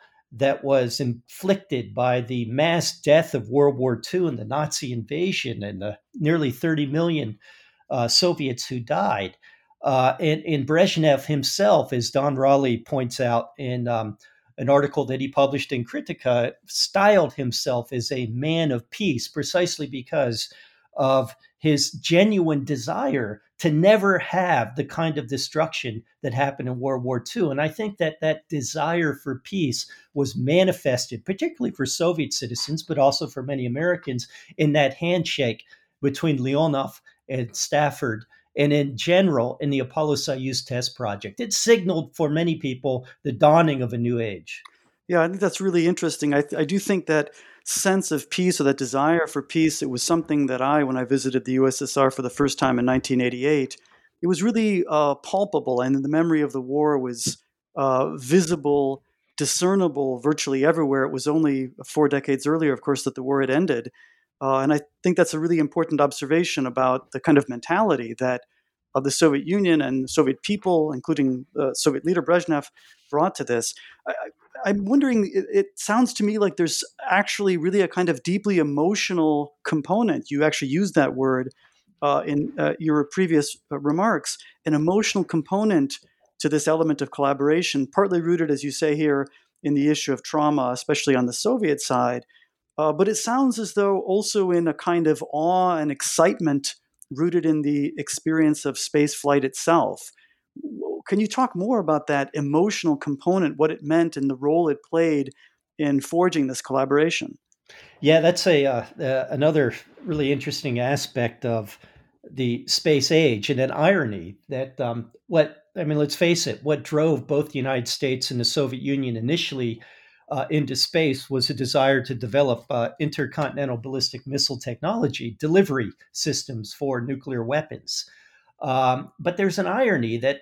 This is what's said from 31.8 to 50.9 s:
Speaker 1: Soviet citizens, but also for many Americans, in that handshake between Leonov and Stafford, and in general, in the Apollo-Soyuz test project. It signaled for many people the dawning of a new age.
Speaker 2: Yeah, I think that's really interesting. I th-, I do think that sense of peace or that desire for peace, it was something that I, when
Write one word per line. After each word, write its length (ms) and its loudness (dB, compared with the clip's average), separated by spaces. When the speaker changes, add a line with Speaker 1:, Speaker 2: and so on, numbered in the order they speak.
Speaker 1:
Soviet 480 -2
citizens, 500 -6
but 160 -4
also 280 2
for 140 -10
many 240 -4
Americans, 600 -4
in 160 2
that 220 2
handshake 680 -2
between 380 0
Leonov 600 0
and 260 -6
Stafford, 720 -2
and 160 4
in 240 0
general, 640 2
in 80 -2
the 100 0
Apollo-Soyuz 840 -2
test 320 -6
project. 420 -8
It 140 -8
signaled 640 0
for 140 0
many 260 0
people 520 -4
the 80 -4
dawning 500 6
of 120 -4
a 40 -4
new 220 0
age. 420 -8
Speaker 2:
Yeah, 140 4
I 60 4
think 120 -6
that's 220 -2
really 260 2
interesting. 460 0
I 80 4
th-, 180 -4
I 60 0
do 140 0
think 260 -2
that 240 2
sense 480 0
of 180 -4
peace 300 0
or 60 2
that 120 4
desire 500 0
for 140 -6
peace, 400 0
it 80 -4
was 140 -4
something 440 0
that 140 -2
I, 220 2
when 140 -2